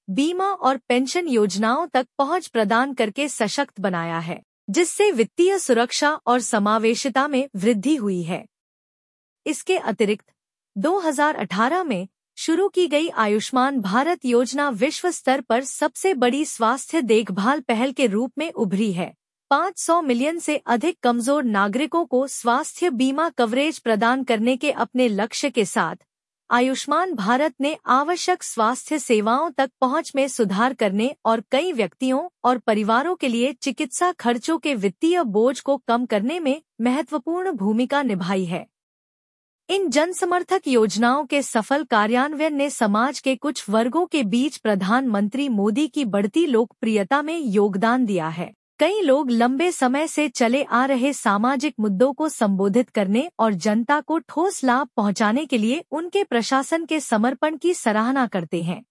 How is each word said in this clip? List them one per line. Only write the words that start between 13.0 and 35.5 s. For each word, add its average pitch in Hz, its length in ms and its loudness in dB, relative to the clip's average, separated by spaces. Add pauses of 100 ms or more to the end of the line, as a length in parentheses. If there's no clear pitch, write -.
आयुष्मान 247 720 0
भारत 254 440 0
योजना 254 440 2
विश्व 277 420 -2
स्तर 269 300 0
पर 240 240 0
सबसे - 500 -2
बड़ी 247 300 0
स्वास्थ्य 254 580 -2
देखभाल 220 580 2
पहल 247 320 -2
के 262 140 2
रूप 220 320 -2
में 320 140 -4
उभरी 202 400 0
है। 170 220 -6 (360)
पाँच 339 280 0
सौ 339 240 2
मिलियन 285 360 0
से 302 180 -2
अधिक 240 460 -2
कमजोर 247 420 2
नागरिकों 233 600 0
को 262 220 0
स्वास्थ्य 269 640 -2
बीमा 269 380 0
कवरेज 254 500 0
प्रदान 233 460 0
करने 240 320 0
के 294 140 -2
अपने 247 380 0
लक्ष्य 214 420 -2
के 214 140 0
साथ 180 320 -2 (540)
आयुष्मान 277 640 0
भारत 240 460 0
ने 285 160 -2 (100)
आवश्यक 330 560 0
स्वास्थ्य 247 560 -2
सेवाओं 240 520 0
तक 269 200 0 (100)
पहुंच 277 360 0
में 269 120 2
सुधार 226 460 0
करने 220 400 0 (100)
और 226 260 2
कई 330 220 0
व्यक्तियों 262 560 -2 (160)
और 247 140 4
परिवारों 226 560 0
के 302 140 -2
लिए 240 240 0
चिकित्सा 311 600 -2
खर्चों 240 460 -2
के 294 160 -2
वित्तीय 320 480 0
बोझ 233 380 0